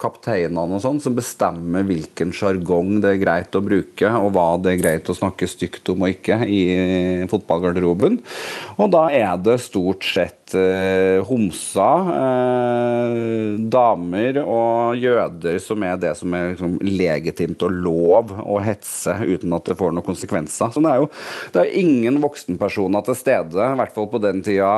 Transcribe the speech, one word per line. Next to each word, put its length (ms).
kapteinene 760
og 60
sånn, 180
som 160
bestemmer 720
hvilken 460
jargong 680
det 140
er 80
greit 340
å 80
bruke, 440
og 240
hva 160
det 120
er 100
greit 260
å 80
snakke 320
stygt 400
om 160
og 80
ikke 320
i 840
fotballgarderoben. 920
Og 120
da 180
er 280
det 240
stort 420
sett, 320
eh, 720
homser, 880
eh, 1400
damer 760
og 520
jøder 640
som 240
er 140
det 200
som 160
er 200
liksom 280
legitimt 800
og 80
lov 600
å 220
hetse 580
uten 320
at 120
det 120
får 160
noen 120
konsekvenser. 680
Så 80
det 100
er 120
jo, 60
det 80
er 180
ingen 440
voksenpersoner 800
til 140
stede, 400
i 180
hvert 160
fall 140
på 140
den 240
tida. 320